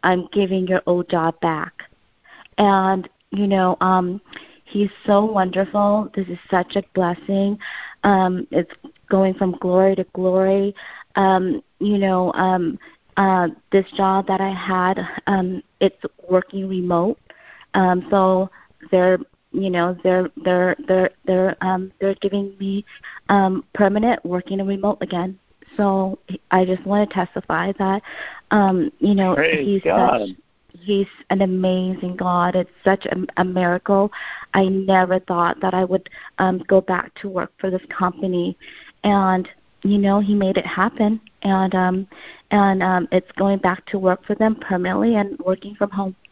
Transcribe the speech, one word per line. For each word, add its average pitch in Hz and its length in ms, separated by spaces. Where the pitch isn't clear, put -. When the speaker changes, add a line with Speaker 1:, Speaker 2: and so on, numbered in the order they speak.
Speaker 1:
I'm 180 280
giving 190 360
your 180 180
old 175 240
job 165 320
back." 160 420
And, 190 500
you 196 160
know, 190 340
um, 185 400
he's 202 240
so 208 200
wonderful. 202 880
This 190 120
is 175 120
such 180 260
a 196 80
blessing. 196 640
Um, 190 480
it's - 220
going 190 260
from 185 240
glory 190 360
to 190 180
glory. 190 640
Um, 190 480
you 208 180
know, 185 360
um, 185 460
uh, 190 320
this 196 200
job 190 360
that 190 140
I 196 80
had, 185 500
um, 185 360
it's 190 180
working 190 380
remote. 180 500
Um, 185 360
so 190 400
they're, 185 280
you 190 180
know, 175 340
they're, 185 260
they're, 180 320
they're, 185 220
they're, 185 360
um, 190 380
they're 196 160
giving 196 440
me, 196 260
um, 190 340
permanent 208 520
working 180 400
remote 196 360
again. 185 380
So 190 440
I 185 140
just 185 200
wanna 208 220
testify 180 720
that, 196 220
um, 190 480
you 202 160
know, 190 200
Speaker 2:
Praise 156 300
Speaker 1:
he's 196 180
Speaker 2:
God. 175 440
Speaker 1:
such, - 20
he's 196 280
an 196 120
amazing 185 760
God. 180 400
It's 175 140
such 190 220
a, - 120
a 185 60
miracle. 185 680
I 196 120
never 190 540
thought 175 420
that 185 120
I 185 120
would, 185 240
um, 185 280
go 190 140
back - 400
to 202 80
work 180 280
for 190 140
this 185 180
company, 185 680
and, 190 440
you 202 160
know, 196 200
he 208 140
made 190 240
it 185 80
happen, 214 560
and, 190 320
um, 185 320
and, 196 300
um, 185 300
it's 185 220
going 196 260
back 185 280
to 196 120
work 185 260
for 208 100
them 220 200
permanently 190 600
and 202 240
working 190 360
from 202 160
home. 190 240